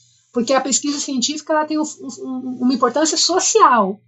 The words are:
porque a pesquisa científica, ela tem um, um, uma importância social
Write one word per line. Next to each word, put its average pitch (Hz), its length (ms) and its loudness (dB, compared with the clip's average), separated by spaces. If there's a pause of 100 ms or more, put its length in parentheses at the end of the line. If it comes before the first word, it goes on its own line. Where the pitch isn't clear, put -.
(320)
porque 240 220 0
a 262 80 4
pesquisa 285 380 -2
científica, 285 520 -4
ela 302 140 2
tem 311 120 -4
um, 302 60 0
um, 262 800 -10
uma 247 120 2
importância 262 440 2
social 262 920 2